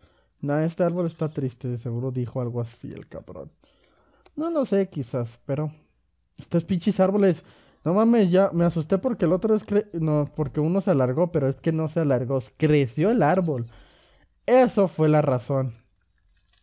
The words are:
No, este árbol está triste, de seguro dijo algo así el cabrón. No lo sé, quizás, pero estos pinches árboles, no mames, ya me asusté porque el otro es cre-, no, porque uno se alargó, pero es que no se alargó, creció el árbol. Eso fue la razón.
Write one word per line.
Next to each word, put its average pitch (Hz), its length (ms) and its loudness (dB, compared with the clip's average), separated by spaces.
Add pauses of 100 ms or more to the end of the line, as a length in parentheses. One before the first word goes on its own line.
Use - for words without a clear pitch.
(400)
No, 143 180 -2
este 165 240 -2
árbol 175 220 0
está 165 240 -4
triste, 131 400 -6
de 123 80 -4
seguro 120 340 -6
dijo 123 300 -6
algo 120 220 -4
así - 260 -12
el - 180 -14
cabrón. - 460 -16 (840)
No 320 140 -4
lo 302 140 -2
sé, 196 240 0
quizás, 123 560 -6
pero 147 260 -4 (680)
estos - 260 -4
pinches 185 340 -2
árboles, 190 460 2 (400)
no 160 80 0
mames, 220 380 4
ya 190 240 4
me 170 100 2
asusté 170 320 0
porque 190 300 -2
el 160 80 2
otro 214 200 0
es 214 120 -2
cre-, 202 260 -2
no, 151 420 0
porque 151 260 -4
uno 175 200 0
se 190 120 0
alargó, 135 380 2
pero 139 160 0
es 131 140 -2
que 165 120 -2
no 160 160 -2
se 165 120 -2
alargó, 131 380 0 (180)
creció 151 540 2
el 233 120 2
árbol. 151 440 0 (800)
Eso 220 420 4
fue 156 220 0
la 151 100 4
razón. 135 540 -2 (880)